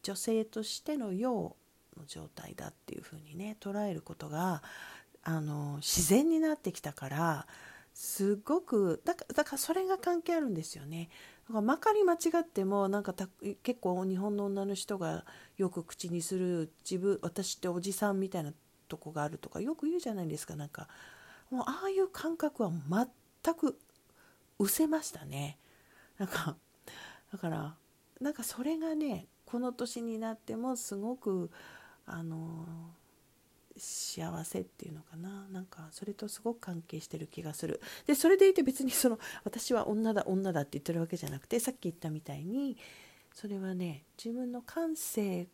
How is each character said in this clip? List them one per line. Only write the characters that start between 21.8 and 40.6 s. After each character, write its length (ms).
あ 40
い 100
う 80
感 300
覚 260
は 80
全 840
く 240
失 160
せ 120
ま 140
し 100
た 140
ね。 320
な 80
ん 20
か、 280
だ 60
か 120
ら、 260
な 100
ん 20
か 100
そ 200
れ 140
が 180
ね、 320
こ 140
の 140
年 280
に 180
な 140
っ 40
て 180
も 200
す 200
ご 200
く、 340
あ 160
の、 440
幸 680
せ 160
っ 20
て 220
い 40
う 40
の 80
か 160
な。 340
な 100
ん 40
か 260
そ 140
れ 80
と 140
す 140
ご 120
く 60
関 220
係 200
し 60
て 100
る 100
気 160
が 100
す 140
る。 140
で、 100
そ 140
れ 80
で 100
い 60
て 100
別 200
に 80
そ 180
の、 100
私 300
は 140
女 260
だ、 140
女 260
だ 80